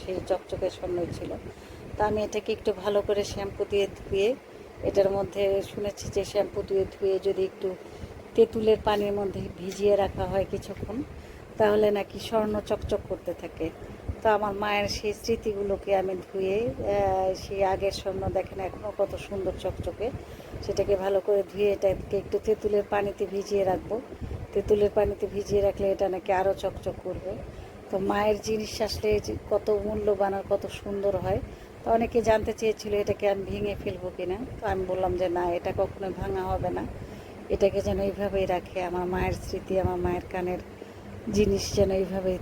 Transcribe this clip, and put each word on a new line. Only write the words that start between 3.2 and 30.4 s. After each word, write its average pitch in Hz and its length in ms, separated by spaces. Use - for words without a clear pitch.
শ্যাম্পু 196 460
দিয়ে 202 180
ধুয়ে, 202 480
এটার 196 280
মধ্যে 196 500
শুনেছি 208 380
যে 196 120
শ্যাম্পু 196 420
দিয়ে 190 180
ধুয়ে 190 380
যদি 190 200
একটু 190 320
তেঁতুলের 220 480
পানির 208 300
মধ্যে 196 280
ভিজিয়ে 196 380
রাখা 196 300
হয় 185 260
কিছুক্ষণ, 202 520
তাহলে 214 340
নাকি 202 280
স্বর্ণ 214 460
চকচক 202 340
করতে 175 240
থাকে। 160 360
তো 226 60
আমার 208 240
মায়ের 208 340
সেই 208 260
স্মৃতিগুলোকে 202 800
আমি 190 200
ধুয়ে, 190 540
আহ, 190 640
সেই 196 300
আগের 190 280
স্বর্ণ 190 420
দেখেন 190 260
এখনও 190 380
কত 196 180
সুন্দর 185 440
চকচকে, 185 500
সেটাকে 196 300
ভালো 190 240
করে 202 240
ধুয়ে 202 180
এটাকে 190 460
একটু 196 260
তেঁতুলের 208 460
পানিতে 202 360
ভিজিয়ে 196 380
রাখবো। 185 380
তেঁতুলের 202 420
পানিতে 202 320
ভিজিয়ে 196 340
রাখলে 196 300
এটা 190 180
নাকি 185 220
আরও 190 220
চকচক 190 400
করবে। 185 280
তো 196 80
মায়ের 202 440
জিনিস 214 380
আসলে 214 380
যে 214 160
কত 208 200
মূল্যবান 202 640
আর 196 160